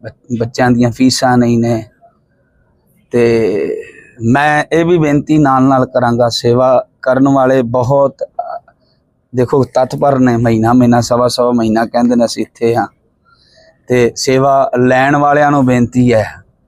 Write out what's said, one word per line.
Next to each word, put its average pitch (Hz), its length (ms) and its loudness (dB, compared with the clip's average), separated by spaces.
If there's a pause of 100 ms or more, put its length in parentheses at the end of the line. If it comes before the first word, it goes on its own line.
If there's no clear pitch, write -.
ਬੱਚ-, 110 360 -10
ਬੱਚਿਆਂ 123 320 -2
ਦੀਆਂ 120 200 0
ਫੀਸਾਂ 127 460 0
ਨਹੀਂ 120 220 0
ਨੇ। 117 260 -4 (1300)
ਤੇ 113 720 0 (380)
ਮੈਂ 143 500 0
ਇਹ 165 140 0
ਵੀ 175 120 2
ਬੇਨਤੀ 147 400 0
ਨਾਲ 135 260 2
ਨਾਲ 131 220 2
ਕਰਾਂਗਾ, 120 440 0
ਸੇਵਾ 123 580 0 (140)
ਕਰਨ 131 260 0
ਵਾਲੇ 135 340 2
ਬਹੁਤ, 127 640 -2
ਅ, - 500 -14 (640)
ਦੇਖੋ, 127 280 0
ਤਤਪਰ 139 560 -2
ਨੇ, 123 180 2
ਮਹੀਨਾ 117 360 0
ਮਹੀਨਾ, 120 280 4
ਸਵਾ 120 260 0
ਸਵਾ 123 240 -2
ਮਹੀਨਾ 113 340 0
ਕਹਿੰਦੇ 120 300 -2
ਨੇ 120 100 2
ਅਸੀਂ 113 180 -4
ਇੱਥੇ 117 320 -4
ਹਾਂ, 104 120 -2 (1000)
ਤੇ 123 280 0
ਸੇਵਾ 135 600 0
ਲੈਣ 127 380 2
ਵਾਲਿਆਂ 147 360 2
ਨੂੰ 143 140 2
ਬੇਨਤੀ 123 480 0
ਹੈ, 107 300 -2 (240)